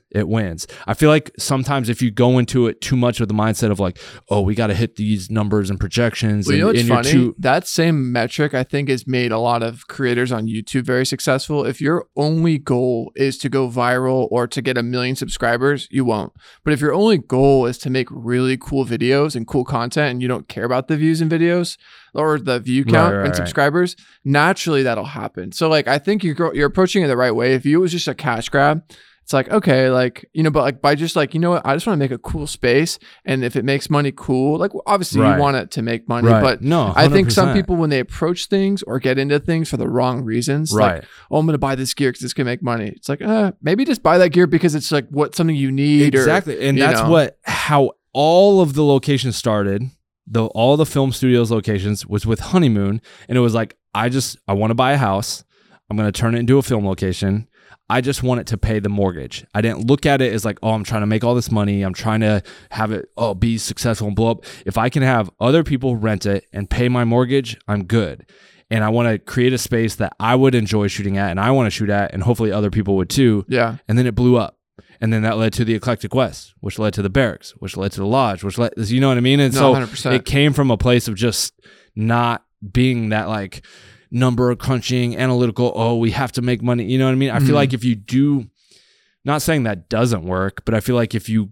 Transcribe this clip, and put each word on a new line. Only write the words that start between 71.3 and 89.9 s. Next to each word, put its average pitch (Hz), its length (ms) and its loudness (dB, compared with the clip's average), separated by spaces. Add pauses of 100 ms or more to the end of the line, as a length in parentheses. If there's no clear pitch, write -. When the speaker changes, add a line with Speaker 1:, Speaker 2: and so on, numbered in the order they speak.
Speaker 1:
and 90 80 -4
I 110 120 2
wanna 127 180 2
shoot 104 200 -4
at, 101 240 -2
and 92 100 -6
hopefully 113 280 0
other 104 180 0
people 98 280 0
would 92 120 -2
too. 110 380 2
Speaker 2:
Yeah. 117 300 -2 (100)
Speaker 1:
And 107 100 2
then 127 100 4
it 113 80 -4
blew 123 200 4
up. 110 200 -2 (440)
And 113 140 0
then 110 80 0
that 110 160 0
led 110 160 0
to 123 100 -2
the 113 120 0
Eclectic 107 400 -4
West, - 440 -4
which 98 200 -8
led 107 160 0
to 104 80 -2
the 98 60 -2
Barracks, 113 500 -2
which - 180 -12
led 98 140 -4
to - 80 -10
the 98 80 -2
Lodge, 113 360 0
which 98 140 -6
led, 120 200 0
you 113 220 0
know 139 100 4
what 127 80 2
I 120 40 0
mean? 135 180 4
And 131 140 2
Speaker 2:
No, 135 60 0
Speaker 1:
so 135 160 6
Speaker 2:
hundred 123 160 -2
percent. 127 240 -2
Speaker 1:
it 123 100 -2
came 143 280 2
from 135 180 2
a 107 60 2
place 123 300 2
of 113 60 -6
just 107 400 -4 (420)
not 117 480 0 (300)
being 123 360 0
that, 107 200 -2
like, 101 340 -8 (460)
number 123 460 0
crunching, 123 600 -2
analytical, 123 600 0
"Oh, 117 220 0
we 113 140 0
have 127 200 -4
to 127 100 -6
make 120 220 -2
money." 120 220 0
You 123 120 0
know 131 80 2
what 131 60 2
I 131 40 0
mean? 135 140 0
I 120 100 -2
feel 135 100 4
Speaker 2:
Mm-hmm. 147 60 4
Speaker 1:
like 139 180 2
if 113 100 -4
you 123 100 2
do, 131 540 0 (760)
not 143 200 -2
saying 156 200 2
that 101 260 -4
doesn't 113 340 0